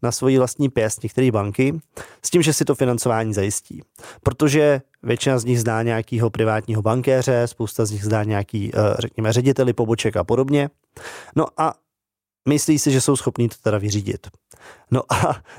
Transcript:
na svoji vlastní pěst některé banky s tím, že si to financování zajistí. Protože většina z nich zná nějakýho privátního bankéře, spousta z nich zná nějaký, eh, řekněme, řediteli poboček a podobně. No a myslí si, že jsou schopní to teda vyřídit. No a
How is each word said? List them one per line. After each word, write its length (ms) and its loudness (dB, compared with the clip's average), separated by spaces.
na 100 -2
svoji 260 2
vlastní 320 0
pěst 340 -2
některé 280 0
banky 480 0
s 40 -4
tím, 120 4
že 120 2
si 120 0
to 100 2
financování 580 0
zajistí. 480 -4
Protože 580 2
většina 360 0
z 60 -6
nich 140 2
zná 240 0
nějakýho 460 0
privátního 520 0
bankéře, 640 2
spousta 380 -4
z 60 -6
nich 120 -8
zná 200 0
nějaký, 500 -4
eh, 260 2
řekněme, 340 -2
řediteli 400 2
poboček 440 -2
a 60 0
podobně. 460 0
No 100 2
a 160 0
myslí 300 2
si, 120 2
že 100 4
jsou 140 2
schopní 340 -2
to 140 -8
teda 140 0
vyřídit. 500 -4
No 100 2
a 280 0